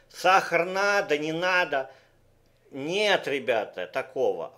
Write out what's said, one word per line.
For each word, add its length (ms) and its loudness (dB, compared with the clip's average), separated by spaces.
Сахар 560 2
надо, 500 0
не 160 -4
надо». 580 0
Нет, 560 0
ребята, 600 -2
такого. 720 -4